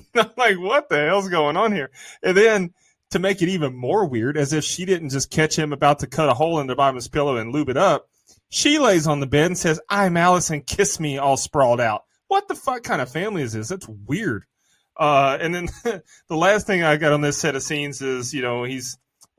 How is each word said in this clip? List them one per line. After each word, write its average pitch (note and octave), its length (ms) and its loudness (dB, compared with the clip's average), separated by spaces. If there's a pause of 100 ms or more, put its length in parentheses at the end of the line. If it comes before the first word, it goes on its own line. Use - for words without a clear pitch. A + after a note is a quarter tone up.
<laughs> - 80 -12
I'm A#3 220 2
like, A3 220 2
"What A#3+ 300 -2
the D3 100 0
hell's F#3+ 300 0
going D#3 280 0
on G#3+ 160 2
here?" C#3+ 180 -6 (320)
And F3+ 140 2
then G3+ 380 4 (380)
to F#3+ 60 0
make F#3+ 240 -2
it E3 60 2
even D3+ 280 -2
more D#3+ 300 0
weird, C3 300 -2
as C#3+ 160 -2
if D3+ 120 0
she - 200 -6
didn't E3+ 260 -2
just C3+ 200 -4
catch D#3 280 0
him D3+ 140 -2
about C#3+ 280 2
to C3+ 60 -8
cut D#3 220 0
a B2+ 60 4
hole D#3+ 260 0
in C3+ 60 -4
the B2+ 80 -4
bottom C3+ 220 2
of A#2+ 60 -10
his - 60 -12
pillow C#3+ 280 -2
and A2+ 160 -6
lube C#3+ 160 -2
it B2+ 80 -2
up, F3 320 2 (400)
she D4+ 300 2
lays F#3+ 280 4
on D3 140 0
the C#3 60 -4
bed D3 200 4
and F3+ 120 -2
says, E3 300 0
"I'm G3 280 2
Allison, E3+ 460 2
kiss - 380 -2
me," C#3+ 180 -4
all C#3 180 2
sprawled B2 440 2
out. A2 240 -2 (240)
What G4 200 0
the - 60 -4
fuck B3 280 -6
kind F#3+ 200 -2
of B2 80 -8
family F#3 320 -4
is A2+ 100 -6
this? A2 160 -6
That's F#3+ 200 -10
weird. A2 560 -6 (520)
Uh, C#3 440 2
and E3+ 140 -4
then F3 140 -6 (160)
<laughs> G3+ 180 -4 (260)
the E3 80 -4
last F#3+ 300 4
thing F#3 160 0
I D#3 140 4
got D3+ 160 2
on D3 80 2
this D3 180 -2
set C#3+ 180 -2
of C3 60 -6
scenes C#3+ 380 -6
is, B2+ 320 -6
you C#3+ 100 -6
know, A#2+ 220 -4
he's B2+ 340 -10 (400)